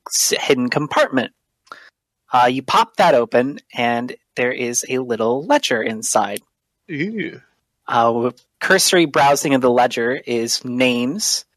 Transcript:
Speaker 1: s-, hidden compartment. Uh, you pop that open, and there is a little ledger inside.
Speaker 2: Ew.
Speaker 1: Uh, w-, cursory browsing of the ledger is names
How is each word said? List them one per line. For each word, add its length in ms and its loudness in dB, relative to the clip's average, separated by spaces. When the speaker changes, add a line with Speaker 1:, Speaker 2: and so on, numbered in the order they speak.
Speaker 1:
s-, 320 -2
hidden 300 0
compartment. 640 -2
Uh, 140 4
you 180 0
pop 340 0
that 180 6
open, 440 2
and 420 -2
there 180 -2
is 340 -4
a 120 -4
little 440 -2
ledger 380 0
inside. 580 -2
Speaker 2:
Ew. 540 -6
Speaker 1:
Uh, 180 2
w-, 260 0
cursory 440 2
browsing 500 2
of 60 2
the 100 4
ledger 420 2
is 380 -4
names 800 -2